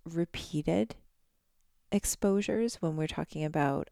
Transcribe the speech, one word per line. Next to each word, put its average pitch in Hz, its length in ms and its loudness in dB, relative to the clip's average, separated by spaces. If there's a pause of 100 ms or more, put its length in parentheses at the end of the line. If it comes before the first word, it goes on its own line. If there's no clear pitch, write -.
repeated 170 880 0 (960)
exposures. 202 840 2
When 160 200 -2
we're 156 120 0
talking 156 360 -6
about, 151 480 0